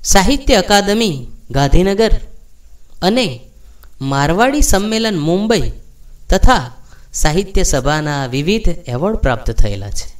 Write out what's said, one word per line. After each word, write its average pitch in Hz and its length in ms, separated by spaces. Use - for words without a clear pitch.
સાહિત્ય 254 520
અકાદમી 202 720
ગાંધીનગર 190 600
અને 185 380
મારવાડી 160 600
સંમેલન 214 580
મુંબઈ 175 520
તથા 190 420
સાહિત્ય 185 500
સભાના 147 600
વિવિધ 165 420
એવોર્ડ 160 480
પ્રાપ્ત 123 360
થયેલા 101 380
છે. - 300